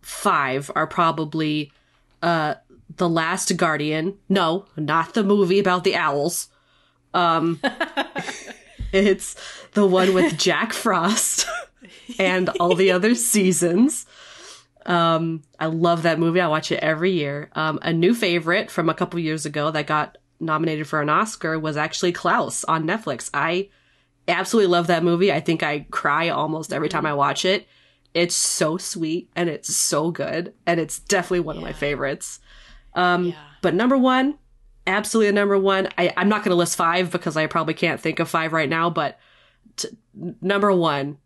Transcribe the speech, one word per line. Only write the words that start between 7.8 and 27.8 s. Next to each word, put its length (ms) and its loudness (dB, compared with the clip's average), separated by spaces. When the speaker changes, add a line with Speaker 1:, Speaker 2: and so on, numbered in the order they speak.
Speaker 1:
it's 440 2
the 120 4
one 280 4
with 240 4
Jack 360 0
Frost 720 0
<laughs> 380 -18
and 300 2
all 160 4
the 160 4
other 240 2
seasons. 920 2
Um, 580 0
I 60 -2
love 380 2
that 160 2
movie. 200 2
I 80 2
watch 240 0
it 100 -2
every 300 0
year. 420 -4
Um, 280 -2
a 100 -2
new 220 4
favorite 580 0
from 180 0
a 40 0
couple 260 -4
years 260 -4
ago 260 -2
that 160 -4
got 300 -2
nominated 480 -2
for 140 -2
an 80 -2
Oscar 500 0
was 160 -4
actually 380 -2
Klaus 520 -2
on 220 0
Netflix. 460 -6
I 360 -2
absolutely 440 2
love 160 2
that 160 2
movie. 280 2
I 100 0
think 220 0
I 280 -4
cry 380 0
almost 420 -4
every 180 -2
time 140 -4
Speaker 2:
Mm-hmm. 40 -2
Speaker 1:
I 80 -2
watch 280 0
it. 240 0